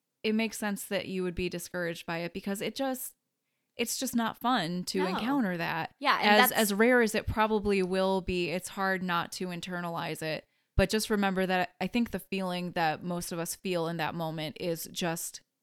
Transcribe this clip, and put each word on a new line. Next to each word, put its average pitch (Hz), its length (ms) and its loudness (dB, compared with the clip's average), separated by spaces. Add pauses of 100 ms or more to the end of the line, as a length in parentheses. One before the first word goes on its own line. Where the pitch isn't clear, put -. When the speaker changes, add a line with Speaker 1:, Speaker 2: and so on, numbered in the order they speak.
(220)
Speaker 1:
it 220 120 2
makes 220 240 0
sense 202 260 -4
that - 220 -4
you 185 160 -4
would 180 120 -2
be 180 140 -2
discouraged 170 580 -6
by 165 120 -4
it, 170 140 -6
because 196 300 -4
it 208 120 -4
just, 262 380 -4 (640)
it's - 220 -4
just - 180 -2
not 226 220 -2
fun 180 460 0
to - 160 -4
Speaker 2:
No. 190 60 2
Speaker 1:
encounter 214 500 0
that. 165 340 -2 (100)
Speaker 2:
Yeah, 277 200 4
and 214 100 6
Speaker 1:
As, 226 200 8
Speaker 2:
that's - 100 -2
Speaker 1:
as 202 140 2
rare 240 280 6
as 220 120 2
it - 120 -2
probably 208 560 2
will 190 400 2
be, 180 280 0
it's 180 200 -4
hard 190 320 0
not 175 300 -2
to 185 140 -6
internalize 170 760 -6
it. 156 220 -4 (320)
But 190 140 6
just 214 200 0
remember 190 360 2
that 185 240 2 (100)
I 185 60 -2
think 233 240 0
the 190 80 -4
feeling 180 540 -4
that 160 320 0
most 175 280 -4
of 170 60 -4
us 165 160 -4
feel 175 320 -2
in 170 120 -4
that 151 160 -2
moment 160 460 -6
is 170 300 -4
just, 170 500 -6 (220)